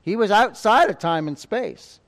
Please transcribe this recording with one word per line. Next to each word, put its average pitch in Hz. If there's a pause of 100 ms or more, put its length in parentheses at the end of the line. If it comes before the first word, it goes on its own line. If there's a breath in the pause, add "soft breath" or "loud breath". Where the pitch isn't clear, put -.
He 185
was 220
outside 240
of -
time 165
and 143
space. -